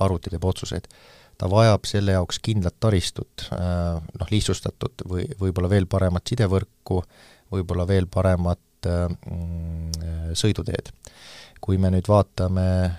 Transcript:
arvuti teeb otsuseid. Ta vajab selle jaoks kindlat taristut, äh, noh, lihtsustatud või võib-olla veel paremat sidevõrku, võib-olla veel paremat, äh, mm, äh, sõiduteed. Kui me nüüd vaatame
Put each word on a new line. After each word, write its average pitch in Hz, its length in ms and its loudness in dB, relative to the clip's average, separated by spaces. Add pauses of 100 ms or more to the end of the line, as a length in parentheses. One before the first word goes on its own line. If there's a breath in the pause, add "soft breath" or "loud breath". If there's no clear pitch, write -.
arvuti 95 300 0
teeb 85 140 -6
otsuseid. - 400 -4 (540 loud breath)
Ta 92 120 -2
vajab 107 360 4
selle 101 260 0
jaoks 92 260 -2
kindlat 101 420 -2
taristut, - 720 -2
äh, 87 480 -2 (180)
noh, 87 120 -6
lihtsustatud - 600 -2 (160)
või 90 160 -4 (140)
võib-olla 92 320 0
veel 98 160 4
paremat 92 420 0
sidevõrku, 95 760 0 (500 loud breath)
võib-olla 87 360 -2
veel 95 180 4
paremat, 90 520 2 (280)
äh, 87 220 0
mm, 85 840 -8 (120)
äh, 82 320 -6
sõiduteed. - 560 -2 (720 loud breath)
Kui 95 180 2
me 95 120 4
nüüd 92 180 2
vaatame 92 920 4